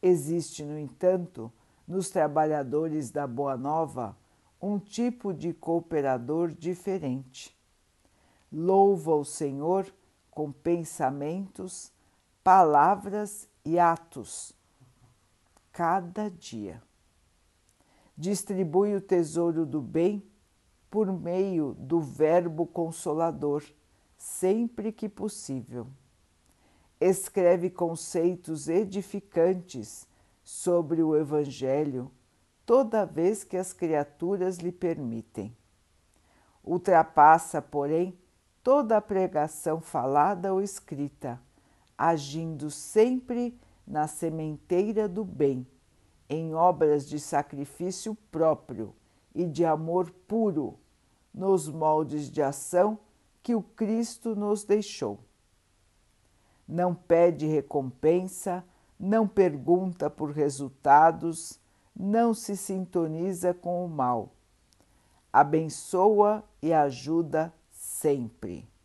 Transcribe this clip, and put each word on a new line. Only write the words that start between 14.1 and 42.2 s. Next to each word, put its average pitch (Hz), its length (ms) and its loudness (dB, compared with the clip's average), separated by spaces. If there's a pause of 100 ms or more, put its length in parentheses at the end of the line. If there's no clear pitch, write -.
cada 180 580 -2
dia. 107 540 -12 (1300)
Distribui 190 800 0
o 190 40 -4
tesouro 170 640 0
do 143 160 -6
bem 175 480 -2 (640)
por 202 200 0
meio 175 640 -2
do 160 260 -2
verbo 156 640 2
consolador, 156 1000 -4 (540)
sempre 220 760 -2
que - 160 -8
possível. 131 800 -10 (1120)
Escreve 180 680 4
conceitos 165 1000 -2
edificantes 185 1400 -2 (360)
sobre 165 600 0
o 156 120 2
Evangelho, 143 960 -2 (560)
toda 226 400 2
vez 170 380 -2
que - 140 -8
as 180 160 -6
criaturas 175 840 -4
lhe 175 140 -6
permitem. 120 840 -8 (1080)
Ultrapassa, 165 960 6
porém, 160 560 -2 (460)
toda 247 340 4
a 208 40 4
pregação 165 760 -2
falada 156 720 0
ou 190 100 0
escrita, 143 800 -8 (560)
agindo 151 760 -2